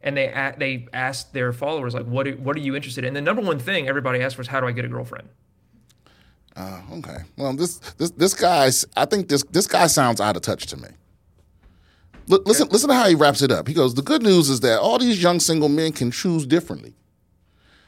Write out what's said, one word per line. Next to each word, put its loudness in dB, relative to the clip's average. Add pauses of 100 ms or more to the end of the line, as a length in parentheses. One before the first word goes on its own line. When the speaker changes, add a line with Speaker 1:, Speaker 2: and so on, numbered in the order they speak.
Speaker 1:
and -4
they 0
a-, -6
they -6
asked -6
their -4
followers, -6
like, -8
"What -4
do, -6
what -4
are -6
you -4
interested -8
in?" -4
And -8
the -6
number -2
one -2
thing -4
everybody -2
asked -4
was, -10
"How -4
do -2
I -4
get -6
a -6
girlfriend?" -12 (1300)
Speaker 2:
Uh, -14 (120)
okay. -14 (200)
Well, -4
this, -4 (200)
this, -2
this 0
guy's, 4 (140)
I 2
think -2
this, 2
this 0
guy 4
sounds 2
out 0
of -6
touch -4
to -12
me. -16 (1400)
Look, 4
listen, 4
Speaker 1:
Okay. 0
Speaker 2:
listen 2
to 4
how 4
he 6
wraps 4
it 2
up. -2
He -4
goes, 2
"The -2
good 0
news 6
is 0
that 4
all 4
these 0
young 4
single 2
men 0
can -2
choose -2
differently. -2 (920)